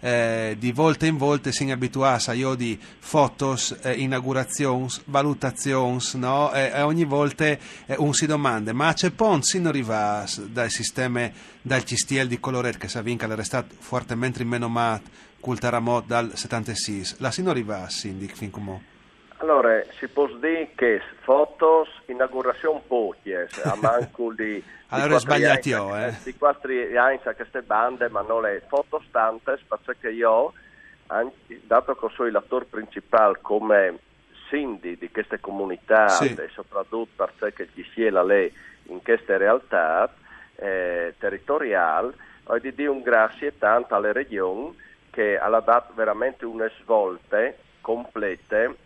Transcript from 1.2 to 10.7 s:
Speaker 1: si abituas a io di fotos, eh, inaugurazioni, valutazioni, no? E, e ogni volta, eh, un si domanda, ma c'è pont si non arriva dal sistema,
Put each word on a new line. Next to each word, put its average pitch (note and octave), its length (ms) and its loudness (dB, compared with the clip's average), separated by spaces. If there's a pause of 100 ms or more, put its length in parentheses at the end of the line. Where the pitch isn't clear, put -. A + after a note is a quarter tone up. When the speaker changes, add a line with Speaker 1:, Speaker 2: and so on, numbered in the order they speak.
Speaker 1:
si C#3 180 -2
abituas B2+ 580 0
a A#2+ 60 -2
io C3 200 -2
di A#2+ 240 -4
fotos, - 1040 -2
eh, B2+ 100 -2
inaugurazioni, C3 960 -2 (180)
valutazioni, C3+ 920 0 (160)
no? C3+ 360 0
E, C3+ 220 0
e C#3+ 80 0
ogni D#3+ 220 2
volta, D3 420 0
eh, D3 120 2 (380)
un D3 160 2
si D#3 140 0
domanda, A#2+ 480 0
ma D3+ 180 2
c'è F3+ 200 0
pont G3 300 2
si - 140 0
non F3 120 0
arriva G#2+ 540 0 (280)
dal A#2 180 -2
sistema, A#2+ 580 -2 (360)